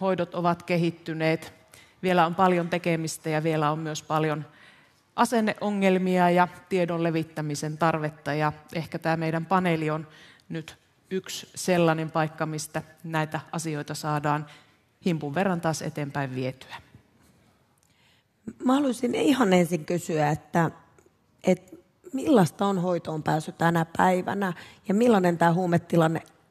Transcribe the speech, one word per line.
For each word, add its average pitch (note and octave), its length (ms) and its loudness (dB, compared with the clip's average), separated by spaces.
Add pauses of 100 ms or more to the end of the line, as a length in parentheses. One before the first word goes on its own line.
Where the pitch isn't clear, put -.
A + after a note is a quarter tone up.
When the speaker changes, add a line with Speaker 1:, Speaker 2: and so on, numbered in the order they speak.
Speaker 1:
hoidot F3+ 340 -2
ovat F3 280 0
kehittyneet. E3 880 -2 (500)
Vielä F3+ 220 4
on E3+ 100 -2
paljon F3+ 340 2
tekemistä E3 600 -2
ja D#3 140 0
vielä D#3 280 0
on D#3+ 80 -4
myös D#3 240 -8
paljon D#3 420 -2 (720)
asenneongelmia G3 1120 2
ja F3 180 4 (220)
tiedon F3 340 0
levittämisen D#3 760 -4
tarvetta. D3+ 560 -2
Ja D3+ 200 0 (200)
ehkä E3 260 -8
tää D#3+ 180 -2
meidän E3 280 -4
paneeli E3+ 440 0
on D#3 180 -6 (420)
nyt D#3+ 280 -12 (340)
yksi - 440 -8
sellainen D#3+ 560 2
paikka, D#3 340 -2
mistä D#3 360 -8 (220)
näitä D#3 360 -4 (120)
asioita D3+ 440 -8
saadaan D3+ 500 -2 (600)
himpun D3+ 300 -4
verran F3+ 260 0
taas D#3+ 200 -2
eteenpäin C#3+ 540 -6
vietyä. B2+ 400 -8 (1900)
Speaker 2:
Mä B3+ 80 2
haluaisin B3 420 0
ihan C4 380 4
ensin F3 320 2
kysyä, D#3+ 440 0
että, D#3 420 0 (720)
että - 340 0 (360)
millaista B3+ 520 2
on G3 160 0
hoitoon E3 420 -2
pääsy D#3 280 -2
tänä E3 340 2 (120)
päivänä F#3 560 0 (340)
ja F#3+ 60 0
millainen G3 440 4
tää E3+ 160 6
huumetilanne E3 680 2 (300)